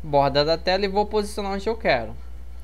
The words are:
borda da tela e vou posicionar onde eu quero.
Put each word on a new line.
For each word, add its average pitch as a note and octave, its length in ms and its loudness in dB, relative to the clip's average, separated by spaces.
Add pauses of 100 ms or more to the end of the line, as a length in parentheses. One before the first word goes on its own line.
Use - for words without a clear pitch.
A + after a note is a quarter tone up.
borda C#3+ 420 4
da D#3+ 120 2
tela F#3+ 280 0
e G3+ 40 0
vou G3+ 160 0
posicionar G#3 480 -2
onde G3 160 -4
eu A3+ 80 -2
quero. B2 380 0 (500)